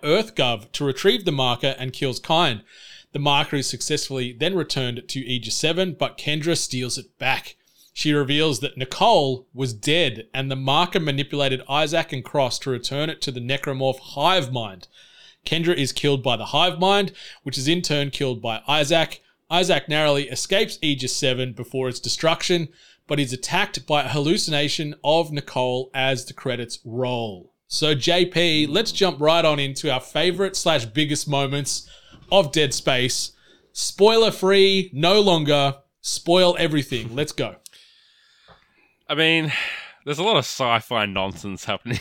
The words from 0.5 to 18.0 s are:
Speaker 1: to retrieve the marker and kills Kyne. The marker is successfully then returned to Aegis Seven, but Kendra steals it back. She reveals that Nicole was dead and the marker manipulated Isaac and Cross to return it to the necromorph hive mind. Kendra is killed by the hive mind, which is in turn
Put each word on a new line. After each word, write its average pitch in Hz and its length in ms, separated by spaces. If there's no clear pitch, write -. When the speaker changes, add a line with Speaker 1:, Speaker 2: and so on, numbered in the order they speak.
Speaker 1:
to 143 120
retrieve 190 400
the 175 80
marker 131 440
and - 140
kills 131 280
Kyne. 160 440
The - 80
marker 143 380
is 131 100
successfully 131 640
then 151 240
returned 127 520
to 135 120
Aegis 120 360
Seven, 165 440
but 131 180
Kendra 151 400
steals 127 400
it - 200
back. 127 380
She 151 220
reveals 147 480
that 143 160
Nicole 143 760
was 123 200
dead 139 600
and 135 160
the 131 60
marker 156 460
manipulated 143 680
Isaac 151 460
and 127 100
Cross 135 360
to - 100
return 139 400
it - 140
to 147 80
the 123 100
necromorph 135 580
hive 151 540
mind. 101 340
Kendra 165 240
is 139 180
killed 143 300
by 117 160
the 110 80
hive 165 320
mind, 196 340
which 135 160
is 131 100
in 175 140
turn 143 300